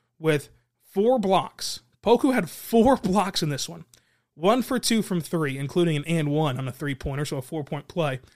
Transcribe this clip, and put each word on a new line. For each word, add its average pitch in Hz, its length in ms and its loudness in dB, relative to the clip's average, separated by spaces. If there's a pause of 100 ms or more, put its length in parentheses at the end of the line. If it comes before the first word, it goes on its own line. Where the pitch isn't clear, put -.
(180)
with 156 320 0 (320)
four 233 360 0
blocks. 190 640 -2 (220)
Poku 247 320 4
had 196 160 -2
four 233 460 4
<laughs> - 60 -2
blocks 190 400 0
in 160 60 0
this 143 220 -6
one. 165 160 -18 (480)
One 202 260 2
for 247 180 -2
two 226 220 0
from 180 220 -2
three, 143 340 -4
including 151 400 0
an 147 80 -4
and 160 260 0
one 147 280 0
on 135 100 -6
a 123 40 -8
three-pointer, 143 520 -6
so 143 140 -6
a 131 40 -6
four-point 151 460 -8
play. 143 320 -4 (160)